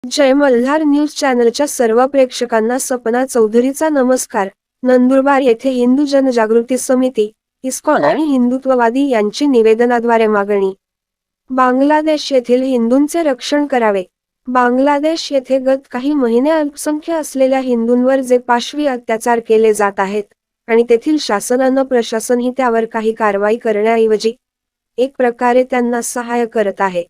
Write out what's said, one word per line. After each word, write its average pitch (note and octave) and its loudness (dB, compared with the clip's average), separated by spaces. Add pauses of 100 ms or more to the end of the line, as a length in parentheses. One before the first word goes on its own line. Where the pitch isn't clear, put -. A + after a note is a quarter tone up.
(180)
जय C4+ 4
मल्हार C#4 2
न्यूज D4 0
चॅनलच्या B3+ 0
सर्व A#3+ 0
प्रेक्षकांना B3 0
सपना B3 -4
चौधरीचा B3 0
नमस्कार. B3+ 0 (360)
नंदुरबार C4 4
येथे B3 0
हिंदू B3+ 2
जनजागृती A#3+ 0
समिती, B3+ 0 (320)
इस्कॉन C4 -2
आणि C#4+ 2
हिंदुत्ववादी C4 0
यांची G#3+ 0
निवेदनाद्वारे A#3 2
मागणी. G3+ 0 (760)
बांगलादेश C#4+ 0
येथील B3 2
हिंदूंचे C4 0
रक्षण D4 -2
करावे. A3 0 (440)
बांगलादेश C#4 0
येथे C4 -2
गत C4+ -2
काही C4 -4
महिने B3+ 2
अल्पसंख्य D4+ -4
असलेल्या C4 0
हिंदूंवर B3 0
जे B3 0
पाशवी B3 -2
अत्याचार A#3+ -2
केले A3 4
जात G3+ -2
आहेत G3+ -4 (440)
आणि A#3 2
तेथील C4 0
शासन B3 -2
अन C4 0
प्रशासनही B3 -2
त्यावर A3+ 0
काही A3 -4
कारवाई G#3 -2
करण्याऐवजी A3 0 (640)
एक C4 -2
प्रकारे B3 0
त्यांना A#3+ -2
सहाय्य A#3+ -4
करत G3+ -4
आहे. F3+ -2